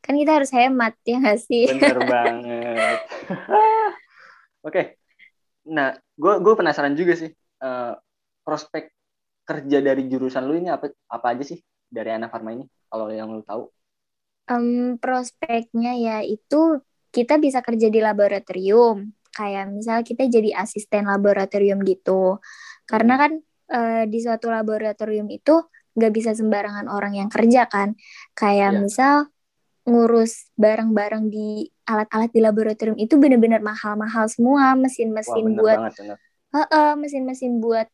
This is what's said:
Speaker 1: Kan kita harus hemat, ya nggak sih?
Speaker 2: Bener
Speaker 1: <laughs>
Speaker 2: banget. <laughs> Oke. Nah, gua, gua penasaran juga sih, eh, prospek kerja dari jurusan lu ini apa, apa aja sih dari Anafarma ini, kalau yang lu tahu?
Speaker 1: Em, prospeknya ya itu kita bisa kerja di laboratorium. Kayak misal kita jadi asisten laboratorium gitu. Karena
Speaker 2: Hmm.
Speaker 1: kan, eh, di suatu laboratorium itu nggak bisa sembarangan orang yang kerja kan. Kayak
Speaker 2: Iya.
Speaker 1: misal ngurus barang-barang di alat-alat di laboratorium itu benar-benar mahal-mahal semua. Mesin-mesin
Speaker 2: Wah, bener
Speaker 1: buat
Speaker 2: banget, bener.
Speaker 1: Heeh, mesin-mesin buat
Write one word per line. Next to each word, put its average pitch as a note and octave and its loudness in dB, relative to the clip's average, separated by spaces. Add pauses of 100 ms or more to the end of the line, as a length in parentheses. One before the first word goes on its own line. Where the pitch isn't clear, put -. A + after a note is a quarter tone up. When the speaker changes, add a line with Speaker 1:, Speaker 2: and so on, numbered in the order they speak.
Speaker 1:
Kan C#4 -4
kita D4+ 2
harus C#4 0
hemat, B3 2
ya A#3 -2
nggak C4+ 2
sih? A#3+ 0
Speaker 2:
Bener C4+ 2
Speaker 1:
<laughs> B2 2
Speaker 2:
banget. A#2 -2 (300)
<laughs> - -2
Oke. E3+ -2 (840)
Nah, D3+ -2 (180)
gua, F#3 0
gua G3+ 4
penasaran D3 -2
juga F3 0
sih, D#3+ -10
eh, B2 -10 (500)
prospek D3+ -10 (520)
kerja C#3+ -2
dari C3+ 0
jurusan C3 -4
lu D3 -4
ini F3 -4
apa, C#3+ -6 (160)
apa A#2 -8
aja B2 -4
sih E3+ -14 (280)
dari A2 -8
Anafarma A2+ -8
ini, A#2+ -14 (200)
kalau A2 -8
yang A2 -10
lu A2 -12
tahu? G#2+ -12 (760)
Speaker 1:
Em, A#3+ -2
prospeknya A#3+ -4
ya A3+ -4
itu D4 0 (280)
kita B3 2
bisa C4+ 0
kerja A3+ 2
di A3 2
laboratorium. G3+ 2 (200)
Kayak G3 -8
misal A3+ -4
kita A#3+ -4
jadi A3 2
asisten G#3 -4
laboratorium G3+ 0
gitu. F#3+ 0 (480)
Karena A3+ 2
Speaker 2:
Hmm. C4+ 2
Speaker 1:
kan, D4+ 2 (360)
eh, A3+ -2
di G#3+ -4
suatu A3+ -4
laboratorium G#3+ -4
itu D#4 2 (300)
nggak A3+ 2
bisa A3 -2
sembarangan G#3 -2
orang G3+ -6
yang G3 -4
kerja A3+ 4
kan. G3+ -2 (340)
Kayak G3+ 2
Speaker 2:
Iya. G3+ 0
Speaker 1:
misal C4 2 (720)
ngurus A#3 2
barang-barang G#3+ 0
di G#3+ -6 (240)
alat-alat A3 -2
di A3 6
laboratorium A3 0
itu A3+ 0
benar-benar A#3 6
mahal-mahal G#3+ -4
semua. C4 4
Mesin-mesin A#3 -2
Speaker 2:
Wah, A3 0
bener A3 0
Speaker 1:
buat G#3+ 4
Speaker 2:
banget, A3 -6
bener. G3+ -16 (360)
Speaker 1:
Heeh, D4+ 2
mesin-mesin C4 -6
buat A3+ -2